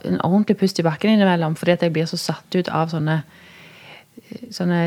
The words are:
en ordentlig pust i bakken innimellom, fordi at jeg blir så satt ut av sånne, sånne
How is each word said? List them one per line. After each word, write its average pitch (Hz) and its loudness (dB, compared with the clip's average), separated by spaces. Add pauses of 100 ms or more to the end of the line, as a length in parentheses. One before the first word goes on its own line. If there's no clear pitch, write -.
en 180 -2
ordentlig 202 2
pust 190 0
i 170 0
bakken 165 0
innimellom, 175 2
fordi 175 0
at 175 2
jeg 170 0
blir 156 0
så 170 -6
satt - -6
ut 180 0
av 160 0
sånne, 156 0 (1300)
sånne 175 0